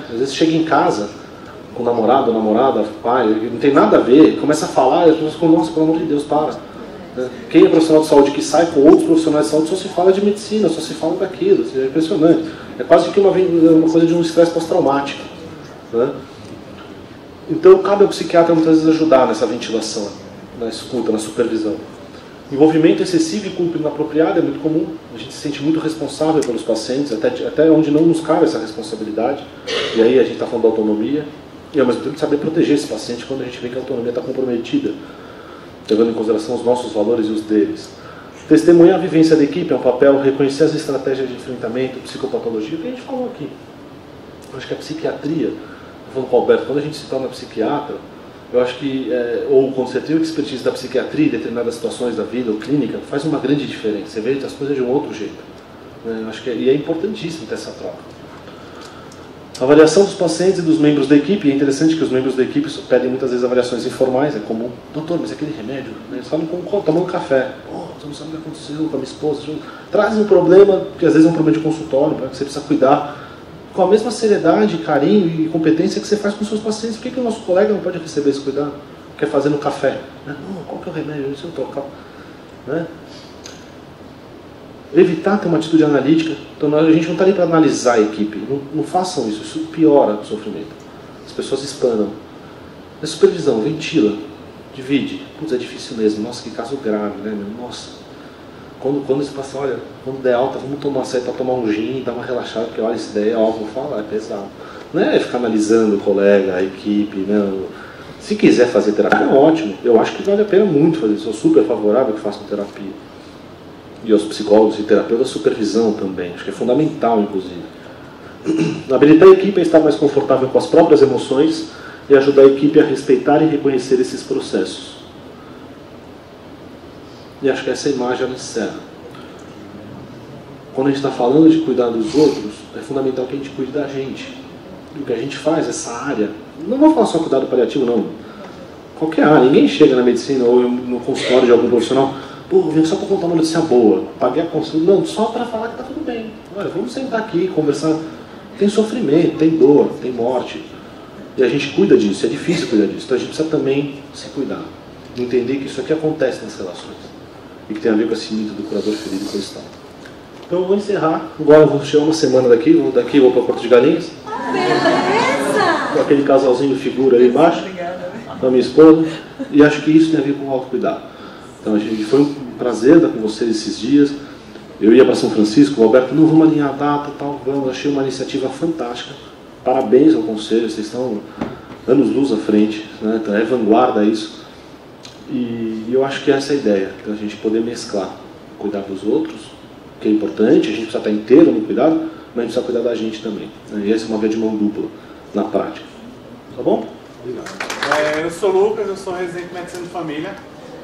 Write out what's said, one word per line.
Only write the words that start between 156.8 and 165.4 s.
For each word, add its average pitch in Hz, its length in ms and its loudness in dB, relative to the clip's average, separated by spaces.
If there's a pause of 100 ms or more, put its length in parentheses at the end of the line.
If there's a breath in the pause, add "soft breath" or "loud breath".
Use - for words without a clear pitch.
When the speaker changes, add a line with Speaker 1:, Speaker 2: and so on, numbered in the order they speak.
Speaker 1:
E 110 40 -6
que 107 60 -8
tem 117 100 -2
a 107 60 2
ver 110 100 2
com 110 80 -2
esse 107 200 -8
mito 107 200 -6
do 101 100 -10
curador 104 300 -4
ferido 98 300 -8
e 104 60 -8
coisa 98 200 -6
e - 40 -16
tal. - 100 -16 (840)
Então 175 140 -4
eu 185 80 -2
vou 196 80 2
encerrar. 160 460 0 (180)
Agora 151 200 8
eu 147 80 10
vou 139 180 0
chegar 147 180 2
uma 156 100 2
semana 127 360 4
daqui, 120 240 6
vou, 135 180 2
daqui 123 300 2
vou 123 100 8
pra 120 120 2
Porto - 180 -2
de 175 80 -2
Galinhas. - 420 4 (160)
Speaker 2:
Ah, - 240 -8
beleza! 370 1400 0